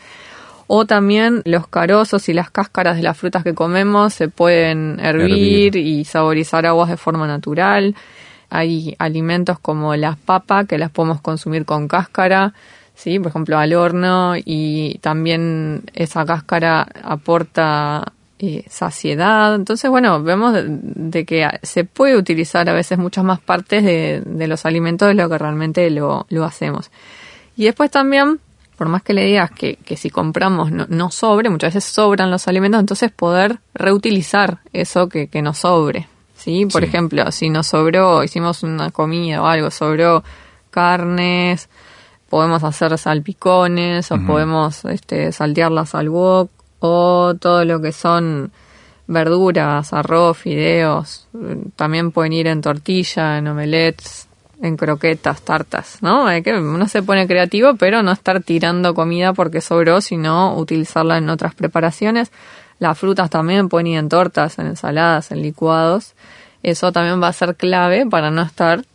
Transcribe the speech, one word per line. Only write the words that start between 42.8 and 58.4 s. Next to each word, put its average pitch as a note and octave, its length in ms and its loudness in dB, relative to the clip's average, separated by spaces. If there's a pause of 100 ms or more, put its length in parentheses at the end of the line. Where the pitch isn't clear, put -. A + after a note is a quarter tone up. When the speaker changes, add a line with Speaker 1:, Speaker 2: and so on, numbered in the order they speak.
Speaker 1:
salpicones F3 1160 0
o - 20 0
Speaker 2:
Ujú. - 140 -2
Speaker 1:
podemos, D#3 560 0
este, - 480 -4
saltearlas D#3 640 0
al D#3 120 -2
wok, F#3 420 2 (300)
o F3 540 2
todo F3 300 2
lo E3 180 0
que D#3 80 -2
son E3 640 -2 (560)
verduras, E3 840 0
arroz, E3 460 2
fideos, D#3 960 -2
eh, G3+ 220 -10 (180)
también D#3+ 380 -2
pueden D#3+ 200 0
ir D#3+ 140 -2
en D#3+ 140 0
tortilla, D#3 800 -2
en D3 100 -4
omelets, D#3 800 -4 (340)
en E3 140 -2
croquetas, D3+ 640 -2
tartas, - 600 -4
¿no? A3 260 2
Hay E3+ 160 0
que, G#3 80 0
uno E3+ 340 0
se G3+ 160 -2
pone F#3+ 240 2
creativo, G3 480 4
pero G#3 300 2
no F#3 80 2
estar F#3+ 320 -2